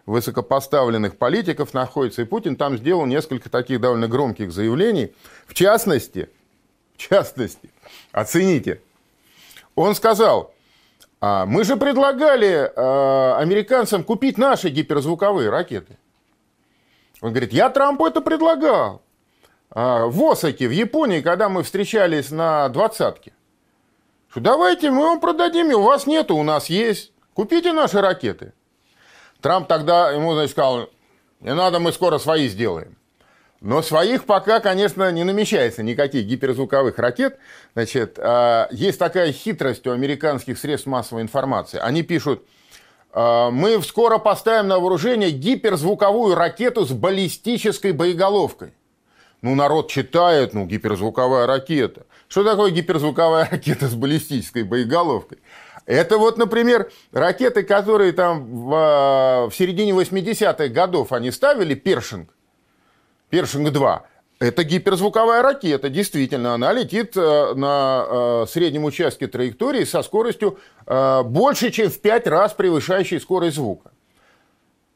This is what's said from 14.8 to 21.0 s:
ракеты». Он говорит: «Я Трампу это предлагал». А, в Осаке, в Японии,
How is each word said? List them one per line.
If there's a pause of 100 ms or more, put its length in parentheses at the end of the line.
ракеты». (1200)
Он
говорит:
«Я
Трампу
это
предлагал». (720)
А,
в
Осаке,
в
Японии,